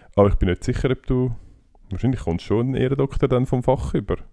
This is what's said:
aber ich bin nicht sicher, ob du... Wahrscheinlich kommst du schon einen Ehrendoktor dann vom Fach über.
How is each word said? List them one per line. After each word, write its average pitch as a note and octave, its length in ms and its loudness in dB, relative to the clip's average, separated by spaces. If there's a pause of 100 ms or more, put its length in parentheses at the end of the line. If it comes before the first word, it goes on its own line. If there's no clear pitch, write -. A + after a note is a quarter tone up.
(160)
aber G2+ 120 6
ich F#2+ 80 2
bin F#2+ 140 2
nicht F2+ 140 -2
sicher, B2+ 280 0
ob - 140 -6
du... B2+ 280 0 (560)
Wahrscheinlich A2 320 -2
kommst E2+ 220 -4
du - 40 -18
schon A#2 200 0
einen C3 80 -2
Ehrendoktor C3+ 540 0
dann B2+ 160 2
vom B2 180 -2
Fach - 300 0
über. - 240 -2 (160)